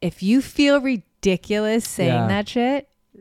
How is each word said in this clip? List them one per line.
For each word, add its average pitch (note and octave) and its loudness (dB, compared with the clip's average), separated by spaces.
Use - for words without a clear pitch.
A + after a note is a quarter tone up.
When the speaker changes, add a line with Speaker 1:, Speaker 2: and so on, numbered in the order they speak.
Speaker 1:
If F3 -6
you A3+ 4
feel C#4+ 2
ridiculous G#3+ -2
saying F3 -2
Speaker 2:
Yeah. A#2+ 0
Speaker 1:
that G3+ -2
shit, B3+ -2